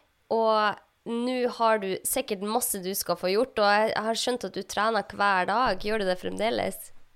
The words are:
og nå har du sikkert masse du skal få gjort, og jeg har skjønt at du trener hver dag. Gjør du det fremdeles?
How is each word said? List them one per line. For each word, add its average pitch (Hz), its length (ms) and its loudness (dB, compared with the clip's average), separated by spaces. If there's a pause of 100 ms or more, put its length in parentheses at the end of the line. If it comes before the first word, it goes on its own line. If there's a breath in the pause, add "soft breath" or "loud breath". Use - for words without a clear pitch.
(320)
og 220 460 2 (280)
nå 240 300 -2 (220)
har 220 220 4
du 196 100 -4 (120)
sikkert 214 420 -4
masse 220 360 -2
du 185 140 -6
skal 175 240 -2
få 180 140 0
gjort, 226 280 0
og 208 80 6 (200)
jeg 214 160 -2
har 220 160 -2
skjønt 196 280 -2
at 185 80 -8
du 196 80 -6
trener 208 440 0
hver 202 400 2
dag. 202 360 0
Gjør 208 200 0
du 190 40 0
det 180 120 0
fremdeles? 190 600 -2 (360)